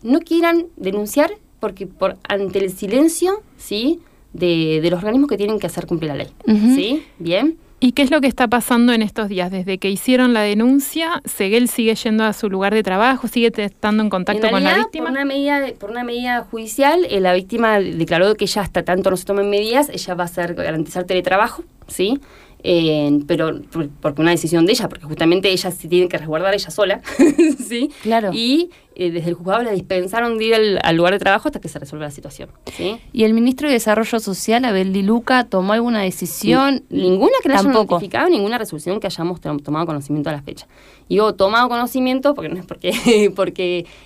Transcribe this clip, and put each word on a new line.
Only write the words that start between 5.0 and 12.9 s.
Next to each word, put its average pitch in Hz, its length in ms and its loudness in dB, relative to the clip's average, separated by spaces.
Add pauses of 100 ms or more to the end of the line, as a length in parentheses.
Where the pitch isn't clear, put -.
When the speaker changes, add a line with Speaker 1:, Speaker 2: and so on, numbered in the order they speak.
Speaker 1:
que 208 80 -2
tienen 208 220 -2
que 185 80 -4
hacer 170 180 -8
cumplir 160 240 -4
la 143 60 -6
ley. - 140 -8 (180)
Speaker 2:
Ujú. 220 260 4
Speaker 1:
¿Sí? 277 300 0 (160)
Bien. 190 360 0 (240)
Speaker 3:
¿Y 247 120 4
qué 285 100 0
es 262 100 4
lo 311 100 4
que 277 60 2
está 247 200 0
pasando 240 460 2
en 226 100 2
estos 208 240 -4
días? 180 240 -4
Desde 190 260 -4
que 196 140 -4
hicieron 254 420 2
la 214 80 2
denuncia, 269 840 0
Seguel 220 420 0
sigue 220 280 0
yendo 220 280 0
a 214 100 2
su 214 160 -4
lugar 190 240 0
de 220 80 2
trabajo, 220 460 0